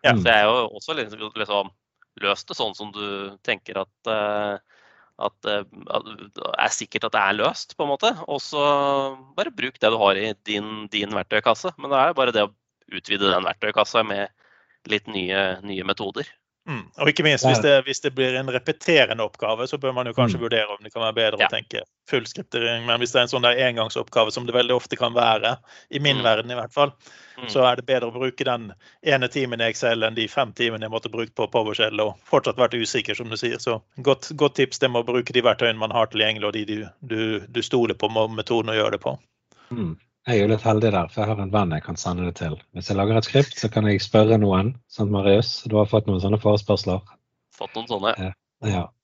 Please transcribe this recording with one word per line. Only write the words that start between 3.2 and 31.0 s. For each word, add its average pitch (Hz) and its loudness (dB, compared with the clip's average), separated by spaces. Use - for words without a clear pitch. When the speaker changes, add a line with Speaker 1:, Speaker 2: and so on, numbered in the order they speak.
Speaker 3:
tenker 101 -6
at, 95 -8
eh, 104 -2
at, - -6
eh, 104 -2
at - -2
er - 2
sikkert - -6
at 107 -4
det 110 2
er 98 0
løst, - -4
på 147 -4
en 139 -2
måte. 226 0
Og 143 -6
så 139 0
bare 208 -2
bruk 135 -8
det 110 4
du 113 2
har 101 4
i 104 -2
din, 107 -6
din 101 -2
verktøykasse. 107 0
Men 139 -10
det 139 2
er 135 6
jo - -
bare 131 2
det 107 2
å 104 -16
utvide 98 0
den 92 2
verktøykassa 107 0
med 101 -4
litt 104 -2
nye, 95 -2
nye 95 -8
metoder. 101 -6
Speaker 1:
Mm. 117 -8
Og 143 2
ikke 147 0
minst, 139 4
hvis 127 6
Speaker 2:
Ja. 110 2
Speaker 1:
det, 127 -12
hvis 135 -4
det 139 -2
blir 127 0
en 135 -6
repeterende 123 2
oppgave, 110 -4
så 147 -6
bør 131 -4
man 123 -4
jo 117 -8
kanskje 113 2
Speaker 2:
Mm. 117 -4
Speaker 1:
vurdere 110 0
om 101 -8
det 107 -18
kan 117 -6
være 110 -2
bedre 110 0
Speaker 3:
Ja. 107 4
Speaker 1:
å - 0
tenke - -6
fullskriptering. 117 -4
Men 120 0
hvis 120 -2
det 131 4
er - 4
en 120 -2
sånn 127 -2
der 120 4
engangsoppgave 113 0
som 123 -8
det 120 -4
veldig 123 2
ofte 120 -4
kan 117 -2
være, 113 2
i 139 -6
min 139 2
Speaker 2:
Mm. - -4
Speaker 1:
verden 117 2
i 123 -8
hvert 117 -8
fall, 143 2
Speaker 3:
Mm. 127 -12
Speaker 1:
så 127 2
er 123 0
det 120 -10
bedre 120 0
å - -16
bruke 127 -4
den 117 -4
ene 143 2
timen 123 -4
i 113 2
Excel 113 0
enn 113 -2
de 110 -2
fem 120 -2
timene 113 -2
jeg 110 -8
måtte 113 -6